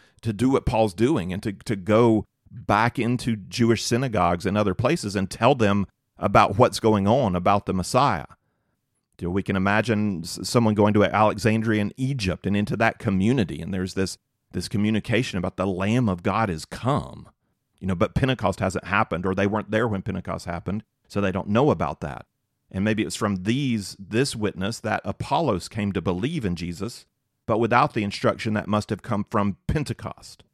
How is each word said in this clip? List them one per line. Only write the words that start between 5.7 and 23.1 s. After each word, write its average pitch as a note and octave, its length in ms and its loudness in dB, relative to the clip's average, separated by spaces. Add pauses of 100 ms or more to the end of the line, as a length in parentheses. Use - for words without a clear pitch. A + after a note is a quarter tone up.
about G2+ 400 4
what's - 220 4
going G#2+ 260 4
on, G#2+ 300 4
about G2+ 300 2
the F#2 60 -2
Messiah. F#2+ 540 0 (920)
You F2 100 -6
know, F2 40 -2
we G2 100 0
can G2 120 -2
imagine G#2 720 0
s-, - 200 -10
someone A2 300 4
going G#2 200 4
to G#2 100 6
Alexandria G#2+ 800 2
in G2+ 160 -4
Egypt B2+ 480 -2
and G2+ 100 2
into G#2 220 0
that A2+ 200 2
community, F#2+ 600 0
and E2+ 120 -8
there's F#2 200 -4
this, F#2+ 240 -4 (360)
this F2+ 140 -6
communication G#2+ 720 0
about F2+ 180 -6
the F#2 100 -2
Lamb G2+ 420 0
of F2 140 -2
God G#2+ 260 0
is D#2+ 160 -6
come. G#2+ 640 -6 (500)
You - 80 -10
know, F#2 80 0
but F2 200 0
Pentecost B2 460 0
hasn't F2+ 260 -2
happened, F#2 400 0
or F#2+ 80 0
they G2 120 2
weren't G2+ 240 -4
there A2 160 2
when G2+ 140 -4
Pentecost F2+ 460 -8
happened, F2+ 380 -6 (220)
so - 140 -4
they F#2+ 120 0
don't F#2 160 -4
know B2 220 4
about D#2 300 -2
that. B1+ 240 -10 (460)
And F#2+ 120 -4
maybe A2 200 0
it's - 140 -6